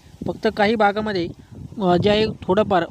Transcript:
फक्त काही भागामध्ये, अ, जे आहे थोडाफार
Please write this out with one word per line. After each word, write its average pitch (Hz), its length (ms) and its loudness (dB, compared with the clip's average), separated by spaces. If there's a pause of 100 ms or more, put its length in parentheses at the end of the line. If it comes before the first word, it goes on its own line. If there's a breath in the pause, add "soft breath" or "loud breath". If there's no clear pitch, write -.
(280 soft breath)
फक्त 180 200 -4 (100)
काही 214 180 2
भागामध्ये, 208 520 0 (540 loud breath)
अ, 180 160 4
जे 185 120 2
आहे 214 160 2 (160)
थोडाफार 196 500 2